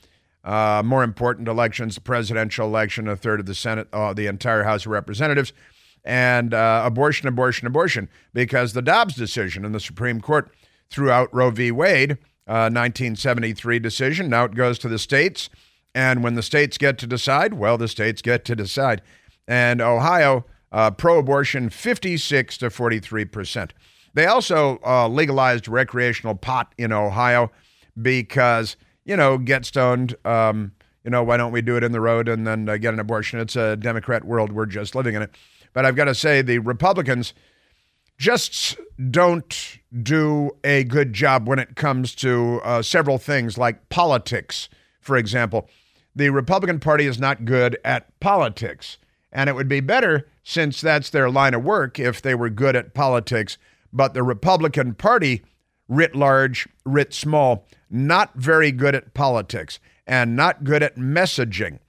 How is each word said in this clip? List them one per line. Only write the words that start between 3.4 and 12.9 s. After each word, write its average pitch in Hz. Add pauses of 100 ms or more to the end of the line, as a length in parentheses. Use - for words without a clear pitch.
of 95
the 95
Senate, 110
uh, 107
the 104
entire 107
House 104
of 110
Representatives, 131 (520)
and, 123
uh, 113
abortion, 135
abortion, 123
abortion, 127 (240)
because 123
the 123
Dobbs 180
decision 98
in 107
the 107
Supreme 113
Court - (400)
threw 139
out 123
Roe 127
v. 120
Wade, 143 (280)
uh, 113
nineteen 120